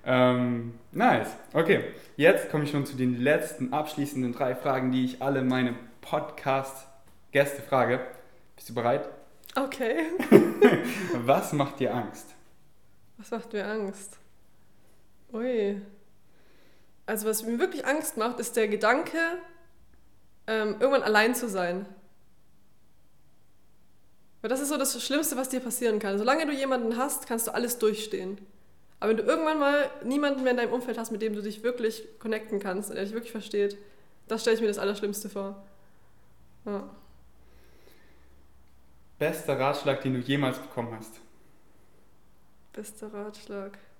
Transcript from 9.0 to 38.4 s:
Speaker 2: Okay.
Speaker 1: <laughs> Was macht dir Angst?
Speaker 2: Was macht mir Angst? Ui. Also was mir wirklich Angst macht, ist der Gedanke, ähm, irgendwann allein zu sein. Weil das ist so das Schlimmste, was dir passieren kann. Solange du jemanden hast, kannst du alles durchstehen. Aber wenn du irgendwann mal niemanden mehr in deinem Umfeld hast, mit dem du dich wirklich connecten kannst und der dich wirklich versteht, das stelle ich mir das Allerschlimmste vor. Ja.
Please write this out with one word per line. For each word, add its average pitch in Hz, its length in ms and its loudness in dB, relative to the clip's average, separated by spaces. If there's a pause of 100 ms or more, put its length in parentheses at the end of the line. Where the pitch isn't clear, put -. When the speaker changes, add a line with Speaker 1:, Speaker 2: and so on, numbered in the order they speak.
Speaker 2:
Okay. 269 400 -2 (320)
Speaker 1:
<laughs> - 840 6 (120)
Was 160 280 4
macht 143 260 -2
dir 127 140 0
Angst? - 380 -8 (880)
Speaker 2:
Was - 140 -14
macht 226 220 -8
mir 202 120 -4
Angst? 208 520 -6 (1120)
Ui. 220 500 -2 (1200)
Also 208 220 -4
was 220 160 -2
mir 233 160 -2
wirklich 339 260 -2
Angst 302 320 -2
macht, 240 240 -2
ist - 160 -4
der 220 100 4
Gedanke, 226 500 2 (1300)
ähm, 214 340 -2
irgendwann 269 220 4
allein 254 300 6
zu 247 140 -4
sein. 190 380 -2 (2500)
Weil 214 80 -4
das 262 120 0
ist 277 80 -2
so 294 80 0
das 254 260 -2
Schlimmste, 294 340 0
was 254 120 -2
dir 254 100 -2
passieren 226 400 0
kann. 196 180 -2
Solange 277 280 4
du 294 80 0
jemanden 247 440 0
hast, 285 300 -2
kannst 226 200 -2
du - 60 -6
alles 240 260 -2
durchstehen. 196 580 -2 (640)
Aber 208 120 0
wenn 220 60 4
du 214 60 -2
irgendwann 311 360 2
mal 285 300 2 (140)
niemanden 277 400 0
mehr 254 80 4
in 247 60 2
deinem 226 160 0
Umfeld 247 240 -4
hast, 233 140 -6
mit 208 100 -4
dem 220 140 -2
du 208 60 -6
dich 214 220 -8
wirklich 240 440 -2 (120)
connecten 220 400 -4
kannst 202 300 -4
und - 60 -8
der 190 100 -2
dich 202 80 -8
wirklich 233 180 -8
versteht, 202 460 -2 (500)
das 226 140 -4
stelle 226 140 4
ich 220 60 -2
mir 220 60 2
das 202 120 0
Allerschlimmste 202 500 -4
vor. 196 340 -10 (1040)
Ja. 202 240 -6 (2250)